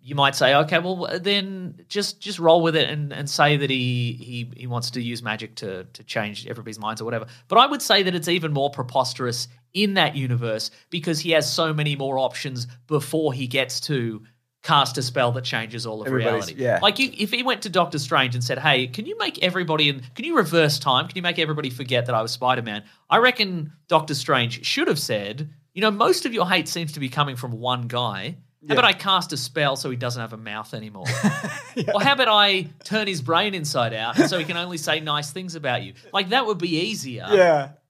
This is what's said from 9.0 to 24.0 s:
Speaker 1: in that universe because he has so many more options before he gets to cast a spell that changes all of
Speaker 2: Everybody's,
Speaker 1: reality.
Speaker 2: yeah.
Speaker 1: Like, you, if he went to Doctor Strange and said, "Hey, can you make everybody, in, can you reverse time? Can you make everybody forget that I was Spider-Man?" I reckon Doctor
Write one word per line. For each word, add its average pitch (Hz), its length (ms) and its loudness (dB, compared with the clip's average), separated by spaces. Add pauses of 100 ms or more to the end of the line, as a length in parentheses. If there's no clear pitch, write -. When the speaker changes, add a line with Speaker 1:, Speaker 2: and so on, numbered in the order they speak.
Speaker 1:
in 196 200 0
that 160 220 2
universe 117 560 -2 (180)
because 160 300 -2
he 156 120 -2
has 156 200 4
so 160 220 0
many 147 220 0
more 135 220 -2
options 127 500 -2 (200)
before 156 440 0
he 127 160 -4
gets 127 340 -2
to 117 420 -2 (400)
cast 143 340 4
a 143 60 -2
spell 123 300 0
that 127 100 -4
changes 113 420 -6
all 110 160 -8
of 107 60 -6
Speaker 2:
Everybody's, 123 400 0
Speaker 1:
reality. - 160 -12
Speaker 2:
yeah. 113 180 2
Speaker 1:
Like, 208 180 2
you, 262 180 0
if 208 140 -2
he 247 120 -2
went 247 200 0
to 220 60 -6
Doctor 170 300 2
Strange 131 360 2
and 123 80 -2
said, 127 160 -2
"Hey, 135 280 4
can 208 180 -8
you 415 120 -8
make - 240 -4
everybody, 160 480 2
in, 139 120 -4 (140)
can - 100 2
you 330 100 -2
reverse 160 440 4
time? 143 280 2
Can - 80 -16
you 185 60 -4
make 175 180 -2
everybody 151 300 -2
forget 123 380 -2
that 123 80 0
I 110 60 2
was 117 100 -4
Spider-Man?" 117 520 0 (260)
I 175 80 6
reckon 208 540 2 (160)
Doctor 151 260 2